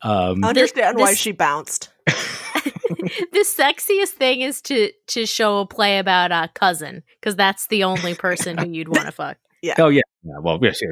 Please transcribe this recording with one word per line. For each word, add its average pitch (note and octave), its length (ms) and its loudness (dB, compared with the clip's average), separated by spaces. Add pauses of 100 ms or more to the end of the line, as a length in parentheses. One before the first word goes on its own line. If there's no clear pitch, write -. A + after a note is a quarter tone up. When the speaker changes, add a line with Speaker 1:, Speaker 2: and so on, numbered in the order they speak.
Speaker 1:
Um, F#2+ 420 2
Speaker 2:
Understand - 540 2
Speaker 3:
This, A3+ 60 4
Speaker 2:
why G3 80 6
Speaker 3:
this G#3 80 2
Speaker 2:
she G#3+ 140 -2
bounced. D3+ 580 -2 (160)
Speaker 3:
<laughs> - 80 0 (1160)
The G4 80 2
sexiest G4 680 0
thing C4 300 0
is C4 220 -4
to, A3 280 0 (180)
to A3+ 180 -4
show G#3+ 340 0
a F#3+ 60 -4
play G3+ 320 2
about F3+ 340 2
a E3+ 220 -2
cousin, D#3+ 480 -2 (200)
'cause G3+ 140 -4
that's G3 300 0
the G3+ 180 0
only F3+ 300 -2
person F3 440 -4
who F3 120 -2
you'd D#3+ 180 -8
Speaker 2:
<laughs> D#3+ 80 0
Speaker 3:
wanna D3+ 160 -2
fuck. C#3+ 240 -8 (260)
Speaker 2:
Yeah. E3 160 -2
Speaker 1:
Oh, D#3+ 100 8
yeah. C#3+ 140 6 (200)
Yeah, D2+ 180 -14
well, E2 220 0
yes, G#2 200 2
yeah, F2+ 100 -4